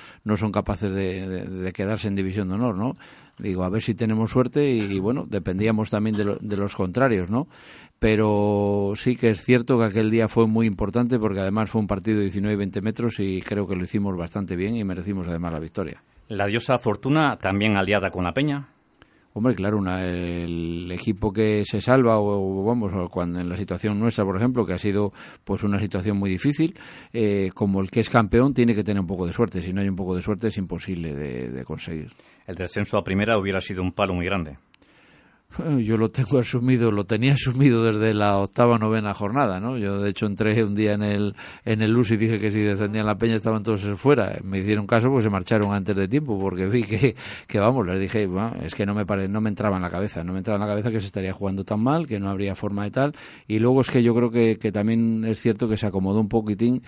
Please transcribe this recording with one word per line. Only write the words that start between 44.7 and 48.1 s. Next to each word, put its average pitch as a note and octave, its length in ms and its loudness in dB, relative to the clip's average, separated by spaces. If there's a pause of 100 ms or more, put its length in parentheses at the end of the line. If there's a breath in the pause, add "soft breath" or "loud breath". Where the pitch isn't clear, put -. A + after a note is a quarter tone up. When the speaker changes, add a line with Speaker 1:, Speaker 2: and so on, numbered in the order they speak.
Speaker 1:
caso A#2 240 4
porque C3 140 2
se G#2+ 80 2
marcharon G2+ 420 0
antes G2 220 0
de G2 120 2
tiempo, B2 300 -2
porque F#2+ 300 -2
vi A#2 160 2
que, G#2+ 320 2 (320 loud breath)
que G#2+ 120 0
vamos, A#2 280 4
les F#2 120 0
dije, G2 280 0